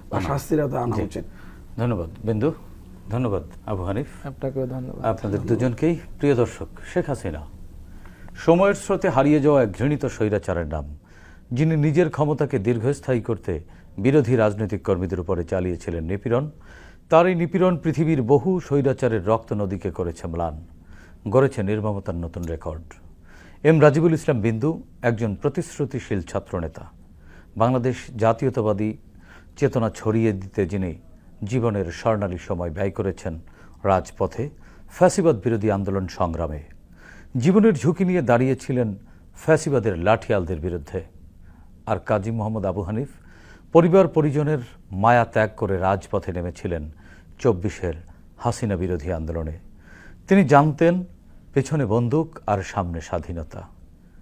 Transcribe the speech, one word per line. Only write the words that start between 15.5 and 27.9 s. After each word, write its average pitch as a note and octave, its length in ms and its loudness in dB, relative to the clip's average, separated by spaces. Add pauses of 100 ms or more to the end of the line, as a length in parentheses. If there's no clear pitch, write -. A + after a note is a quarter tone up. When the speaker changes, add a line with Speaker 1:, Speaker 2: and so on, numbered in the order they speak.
Speaker 2:
নিপীড়ন। A#2 460 -2 (580)
তার E3+ 180 8
এই F#3 80 2
নিপীড়ন F3 420 2
পৃথিবীর D3+ 460 0
বহু C#3+ 380 2
স্বৈরাচারের B2+ 640 0
রক্ত A2 260 0
নদীকে G2 380 -4
করেছে F2 360 -6
ম্লান, E2 400 -6 (600)
গড়েছে B2+ 340 2
নির্মমতার G2+ 520 -4
নতুন E2+ 280 -8
রেকর্ড। E2 400 -8 (800)
এম D#3 200 6
রাজিবুল D#3+ 320 6
ইসলাম C#3+ 260 0
বিন্দু A2+ 420 0 (200)
একজন A2+ 320 0
প্রতিশ্রুতিশীল B2+ 880 -4
ছাত্রনেতা। E2+ 640 -6 (720)
বাংলাদেশ B2 400 2 (200)